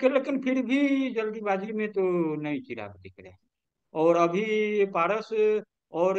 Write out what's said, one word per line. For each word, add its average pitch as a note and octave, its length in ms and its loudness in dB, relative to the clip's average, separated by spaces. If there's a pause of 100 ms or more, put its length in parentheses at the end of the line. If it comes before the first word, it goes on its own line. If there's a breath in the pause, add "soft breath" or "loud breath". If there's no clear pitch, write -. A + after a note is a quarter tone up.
के, C4 80 6
लेकिन C#4 340 0
फिर C4 200 0
भी C4+ 480 0
जल्दीबाजी G#3+ 640 -4
में G#3+ 200 -2
तो G3 100 0 (320)
नहीं D3 280 -4
चिराग G#2 380 -12
दिख G2 200 -20
रहे F#2 120 -20
हैं। - 60 -20 (560)
और E3 220 4
अभी G#3 720 2
पारस F#3+ 460 -2 (600)
और F3+ 260 2